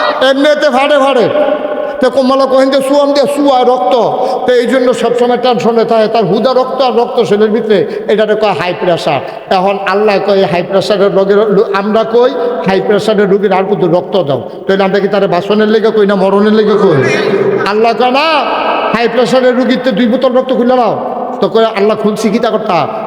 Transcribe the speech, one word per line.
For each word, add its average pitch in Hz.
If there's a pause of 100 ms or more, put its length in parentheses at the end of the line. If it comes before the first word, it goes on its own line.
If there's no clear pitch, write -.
(260)
এমনিতে 294
ফাড়ে 285
ফাড়ে। 254 (720)
তো 254
কমলা 269
কহিন 262
যে 269
সুয়াম 285
দিয়ে 285
সুয়া 285
রক্ত, 247 (540)
তো 247
এই 247
জন্য 254
সবসময় 240
টেনশনে 233
থাকে, 220
তার 226
হুদা 214
রক্ত 254
আর 240
রক্ত 226
শরীরের 208
ভিতরে, 202 (220)
এটারে 214
কয় 214
হাই 175
প্রেশার। 165 (300)
এখন 196
আল্লাহ 196
কয় 196
হাই 170
প্রেশারের 190
রোগের, 202 (100)
আমরা 208
কই 240 (360)
হাই 190
প্রেশারের 202
রোগীর 196
আর 190
কত 196
রক্ত 180
দাও, 135 (180)
তাহলে 196
আমরা 196
কি 202
তারে 202
বাসনের 202
লেগে 202
কই 214
না 202
মরণের 202
লেগে 214
কই? 180 (640)
আল্লাহ 220
কয় 247
না, 285 (520)
হাই 233
প্রেশারের 247
রুগীর 254
তো 262
দুই 226
বোতল 254
রক্ত 247
খুলে 247
নাও। 190 (260)
তো 190
কয় 226
আল্লাহ 208
খুলছি 208
কি 214
তা 226
করতা? 185 (180)